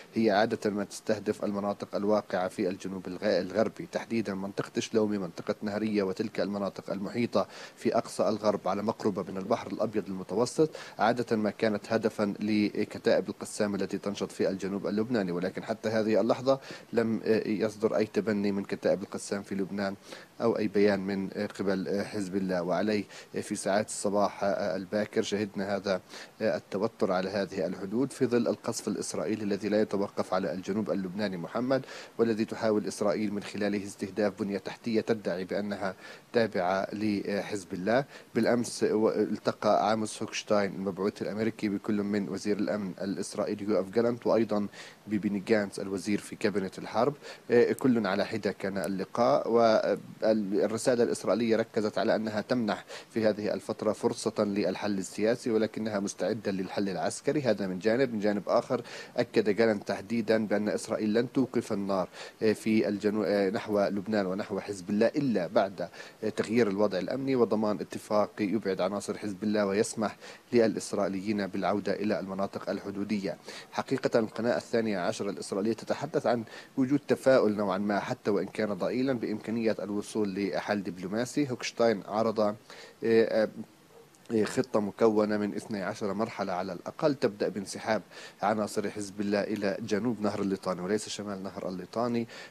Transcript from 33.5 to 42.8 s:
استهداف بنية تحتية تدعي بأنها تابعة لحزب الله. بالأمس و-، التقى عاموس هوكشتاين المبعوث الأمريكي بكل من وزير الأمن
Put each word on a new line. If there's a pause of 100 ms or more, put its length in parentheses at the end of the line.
استهداف
بنية
تحتية
تدعي
بأنها (380)
تابعة
لحزب
الله. (300)
بالأمس
و-،
التقى
عاموس
هوكشتاين
المبعوث
الأمريكي
بكل
من
وزير
الأمن